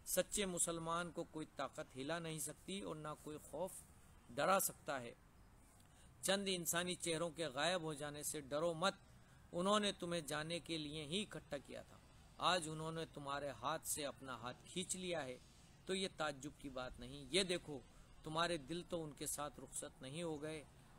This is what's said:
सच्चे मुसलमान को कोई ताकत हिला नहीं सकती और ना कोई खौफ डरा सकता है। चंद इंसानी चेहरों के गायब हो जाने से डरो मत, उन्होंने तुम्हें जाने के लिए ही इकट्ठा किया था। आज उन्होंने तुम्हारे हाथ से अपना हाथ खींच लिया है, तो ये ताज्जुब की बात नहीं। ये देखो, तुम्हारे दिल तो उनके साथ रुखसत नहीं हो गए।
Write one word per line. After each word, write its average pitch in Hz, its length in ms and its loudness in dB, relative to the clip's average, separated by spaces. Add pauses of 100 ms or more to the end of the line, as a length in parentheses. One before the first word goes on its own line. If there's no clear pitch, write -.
सच्चे 196 400 4
मुसलमान 170 680 2
को 165 120 -2
कोई 156 220 -6
ताकत 151 500 -4
हिला 143 240 -2
नहीं 160 200 -2
सकती 151 420 -4
और 170 160 -4
ना 151 160 -6
कोई 151 240 -8
खौफ 165 340 -4 (600)
डरा 160 280 6
सकता 147 380 0
है। 120 180 -6 (1080)
चंद 196 240 4
इंसानी 180 480 2
चेहरों 165 360 2
के 160 180 -2
गायब 160 320 4
हो 160 140 -2
जाने 147 280 -4
से 151 180 -2
डरो 147 320 2
मत, 185 260 2 (540)
उन्होंने 202 380 6
तुम्हें 170 340 -2
जाने 151 340 0
के 165 180 -2
लिए 151 280 -4
ही 170 160 2
इकट्ठा 151 360 -6
किया 120 260 -10
था। - 160 -18 (400)
आज 165 280 6
उन्होंने 160 380 -2
तुम्हारे 143 440 -4
हाथ 131 300 0
से - 240 -2
अपना 131 320 -4
हाथ 120 180 -6
खींच - 420 -4
लिया 175 260 0
है, 127 180 -6 (480)
तो 185 60 0
ये 190 140 2
ताज्जुब 147 540 -2
की 143 80 -6
बात 127 300 -6
नहीं। 131 300 -10
ये 180 140 6
देखो, 170 380 0 (420)
तुम्हारे 170 340 4
दिल 156 240 -2
तो 165 180 -2
उनके 151 280 -4
साथ 147 320 -2
रुखसत 143 320 -6 (100)
नहीं 139 220 -4
हो 160 140 0
गए। 151 280 -6 (340)